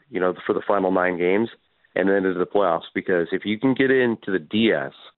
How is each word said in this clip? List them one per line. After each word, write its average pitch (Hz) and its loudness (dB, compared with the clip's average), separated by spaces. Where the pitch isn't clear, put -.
you 92 -6
know, 90 2
for 107 0
the 92 -2
final 95 0
nine 90 0
games 92 0
and 92 2
then 98 2
into 92 0
the 87 0
playoffs. 87 0
Because 90 -2
if 92 -6
you 104 -2
can 131 0
get 131 2
into 123 0
the 92 -2
D 107 0
S, 69 -4